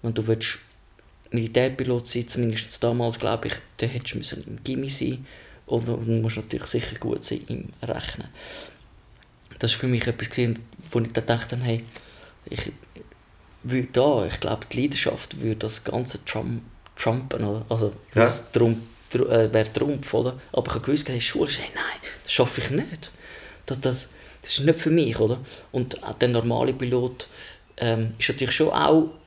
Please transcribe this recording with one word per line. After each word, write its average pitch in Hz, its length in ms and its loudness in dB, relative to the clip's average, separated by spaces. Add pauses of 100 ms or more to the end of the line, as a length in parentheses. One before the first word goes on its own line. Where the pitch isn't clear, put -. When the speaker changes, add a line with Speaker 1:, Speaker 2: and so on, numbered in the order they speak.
Speaker 1:
wenn 117 120 0
du 110 120 0
willst 113 320 0 (720)
Militärpilot 123 760 2
sein, 120 180 -2
zumindest 113 560 -2
damals, 117 380 2
glaub 110 240 0
ich, 113 80 -4 (240)
dann 113 140 0
hättest - 240 -6
du - 40 -4
müssen - 300 -6
im 110 160 -12
Gymi 135 260 -2
sein 131 340 -4 (420)
und, 117 220 0
und 113 340 0
musst 110 160 0
natürlich - 280 -6
sicher 120 320 -2
gut - 260 -4
sein - 220 -4
im - 220 -6 (140)
Rechnen.“ - 460 -6 (1300)
Das 117 120 2
war - 80 -2
für 131 60 0
mich 123 220 2
etwas - 220 -4
gewesen, 117 280 0 (320)
wo 120 100 0
ich 113 120 -2
dann 113 140 -2
dachte, 117 360 0
„Hey, 117 220 0 (640)
ich - 240 -6 (920)
will 123 300 0
da, 127 340 6
ich - 140 -4
glaub, - 300 -2
die - 120 -2
Leidenschaft - 580 -2
würde 110 200 0
das - 240 -4
Ganze 123 400 -4
Trump-, 117 380 -4 (340)
trumpen“, 123 480 -2
oder? 107 240 -2
Also, 113 240 2 (220)
Speaker 2:
Ja. 113 100 8
Speaker 1:
das - 260 0
Trump-, 113 320 4 (300)
tru-, 120 160 2
äh, 113 240 6
wär 110 200 4
Trumpf, 135 420 0
oder? 123 240 0 (140)
Aber 127 160 2
ich - 60 -2
hab 110 100 -2
gewusst, 143 240 2
„Hey, 123 120 -2
Schule - 280 0
ist, - 120 -2
hey, - 140 -8
nein, - 260 -4 (240)
das - 80 -4
schaffe 120 300 4
ich - 80 -2
nicht. 156 400 -4 (560)
Das, 135 140 -4
das, 127 280 0 (340)
das - 160 -10
ist 135 60 0
nicht 240 160 6
für 160 100 2
mich“, 147 300 4
oder? 113 180 4 (320)
Und 127 260 -2 (240)
der 123 80 6
normale 120 440 2
Pilot, 127 560 -2 (480)
ähm, 113 420 0
ist - 120 0
natürlich 127 240 0
schon 156 160 4
auch 156 400 6 (160)